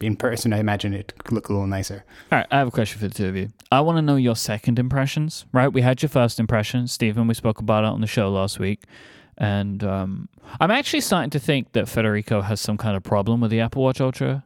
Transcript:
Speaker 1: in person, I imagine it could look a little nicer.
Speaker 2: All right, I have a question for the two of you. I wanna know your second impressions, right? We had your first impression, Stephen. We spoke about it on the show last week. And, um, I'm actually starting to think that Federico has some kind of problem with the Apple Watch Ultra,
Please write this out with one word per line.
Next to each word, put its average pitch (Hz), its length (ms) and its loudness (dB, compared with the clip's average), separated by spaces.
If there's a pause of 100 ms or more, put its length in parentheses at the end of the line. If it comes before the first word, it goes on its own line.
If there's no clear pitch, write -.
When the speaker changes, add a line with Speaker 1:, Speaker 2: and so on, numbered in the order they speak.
Speaker 1:
in 107 160 0
person, 117 360 0
I 104 60 2
imagine 101 340 0
it 98 200 -8 (100)
could - 120 -4
look 107 140 -4
a 104 40 -2
little 98 160 0
nicer. 98 360 -6 (280)
Speaker 2:
All 135 60 4
right, 101 120 -2
I 139 80 4
have 135 80 4
a 120 60 -4
question 107 260 -2
for 107 80 -4
the - 80 -6
two 98 140 -2
of 95 80 -4
you. 98 140 -6 (200)
I 131 120 4
wanna 160 200 2
know 147 140 4
your 123 180 2
second 113 460 -2
impressions, 135 720 -2
right? 131 160 4
We 131 140 2
had 127 200 4
your 156 60 2
first 120 320 2
impression, 117 480 0
Stephen. 113 400 0
We 113 60 2
spoke 113 260 -2
about 107 240 2
it 110 40 4
on 101 120 -2
the 107 80 0
show 101 240 0
last 98 260 -2
week. 98 240 -2 (580)
And, 101 440 -2
um, 95 440 -4 (300)
I'm - 120 4
actually 277 320 0
starting 165 280 0
to 151 80 -2
think 139 340 -2
that 110 160 0
Federico 107 520 0
has 101 200 -2
some 107 160 -2
kind 104 200 -2
of 92 80 -6
problem 113 360 2
with 110 120 2
the 113 80 2
Apple 117 220 0
Watch 131 180 2
Ultra, 131 460 -2